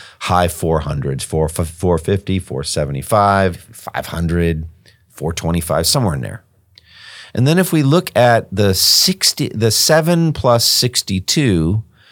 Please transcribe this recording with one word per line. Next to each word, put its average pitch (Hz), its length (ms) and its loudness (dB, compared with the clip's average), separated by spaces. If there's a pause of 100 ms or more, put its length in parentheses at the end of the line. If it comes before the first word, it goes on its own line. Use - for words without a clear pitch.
(200)
high 90 260 2
four 80 340 -2
hundreds, 69 440 -4
four, 78 240 -2
four 85 500 -2
fifty, 95 400 -2
four 71 240 -10
seventy-five, 92 960 0
five - 500 -12
hundred, 82 600 -2 (420)
four 80 240 -8
twenty-five, 82 520 -2
somewhere 107 300 0
in 67 60 -6
there. 50 240 -12 (920)
And 117 100 0
then 160 140 4
if 180 140 0
we 156 100 2
look 151 340 2
at 117 380 4
the 101 180 2
sixty, - 760 0
the 107 240 0
seven 165 600 2
plus 120 320 2
sixty-two 101 1160 0 (300)